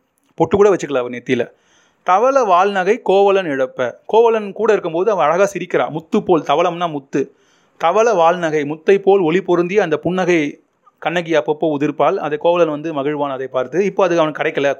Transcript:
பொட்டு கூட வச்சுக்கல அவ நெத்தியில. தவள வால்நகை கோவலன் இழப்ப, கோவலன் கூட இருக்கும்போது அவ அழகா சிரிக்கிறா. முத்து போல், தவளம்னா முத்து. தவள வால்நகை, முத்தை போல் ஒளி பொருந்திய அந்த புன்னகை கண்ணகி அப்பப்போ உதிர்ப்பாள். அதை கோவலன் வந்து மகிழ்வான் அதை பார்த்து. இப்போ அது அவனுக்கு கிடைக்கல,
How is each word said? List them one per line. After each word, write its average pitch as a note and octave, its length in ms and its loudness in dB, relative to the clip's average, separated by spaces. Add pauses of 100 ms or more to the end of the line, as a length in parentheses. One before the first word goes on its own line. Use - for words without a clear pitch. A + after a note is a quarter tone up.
(340)
பொட்டு E3 220 0
கூட G3+ 180 4
வச்சுக்கல C#3+ 240 -4
அவ B2 120 -4
நெத்தியில. B2 400 -4 (520)
தவள B3 420 2
வால்நகை G3 580 2
கோவலன் F#3+ 440 2
இழப்ப, C3 480 -4 (120)
கோவலன் A3 460 2
கூட A3 200 0
இருக்கும்போது F3+ 380 -2
அவ F#3 120 0
அழகா F3 300 2
சிரிக்கிறா. D#3 380 -2
முத்து G3+ 320 -4
போல், F3 200 0
தவளம்னா E3+ 480 -2
முத்து. C#3+ 440 -8 (500)
தவள G#3+ 300 2
வால்நகை, E3 500 0
முத்தை D#3+ 340 0
போல் G3 220 2
ஒளி E3+ 200 0
பொருந்திய F3+ 420 0
அந்த D3+ 160 -2
புன்னகை E3+ 600 -2 (380)
கண்ணகி E3 340 -4
அப்பப்போ D3+ 280 0
உதிர்ப்பாள். D3+ 560 -2
அதை D3+ 220 -6
கோவலன் E3+ 320 0
வந்து D3+ 240 -8
மகிழ்வான் C#3+ 360 -4
அதை C3 160 -8
பார்த்து. B2+ 380 -2
இப்போ F#3+ 200 0
அது E3+ 140 0
அவனுக்கு D3+ 240 -2
கிடைக்கல, C#3+ 380 -2